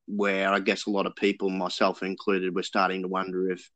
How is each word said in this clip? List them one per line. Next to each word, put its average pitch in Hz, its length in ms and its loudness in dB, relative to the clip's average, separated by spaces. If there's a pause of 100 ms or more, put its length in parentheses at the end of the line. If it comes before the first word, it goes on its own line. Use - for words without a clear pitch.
where 98 420 0
I 98 100 2
guess 98 260 -2
a 107 40 -2
lot 98 160 0
of 92 100 -6
people, 98 340 2
myself 95 540 0
included, 92 520 0
were 95 80 -2
starting 95 400 0
to 92 40 -4
wonder 92 440 -2
if - 240 -8